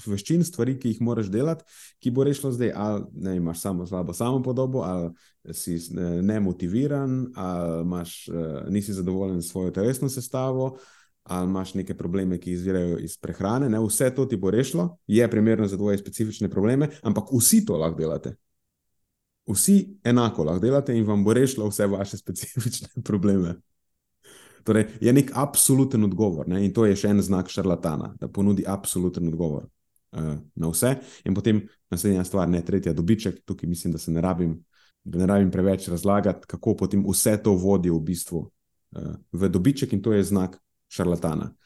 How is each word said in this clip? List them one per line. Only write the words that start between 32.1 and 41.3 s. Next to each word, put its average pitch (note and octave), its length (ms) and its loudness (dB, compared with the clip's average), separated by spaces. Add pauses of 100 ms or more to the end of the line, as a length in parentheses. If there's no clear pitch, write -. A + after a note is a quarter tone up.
stvar, F2+ 240 0
ne, F2 160 0
tretja, F2 280 0
dobiček. E2+ 520 0
Tukaj E2+ 240 -6
mislim, F2 240 -4
da E2+ 80 -6
se E2+ 100 -6
ne E2 140 0
rabim, F2 300 0 (480)
da F2 180 -4
ne F#2 80 2
rabim G2+ 240 4
preveč F#2+ 400 2
razlagati, G2 560 0
kako - 320 0
potem G2 240 0
vse G#2 380 2
to G#2 100 4
vodi F2+ 400 4
v D#2+ 80 2
bistvu, E2+ 400 -4 (560)
eh, D2+ 160 -8 (180)
v F2+ 220 0
dobiček, F#2 400 2
in G2 80 0
to A2 120 2
je G2 100 4
znak F#2 340 0 (320)
šarlatana. E2+ 600 -2 (140)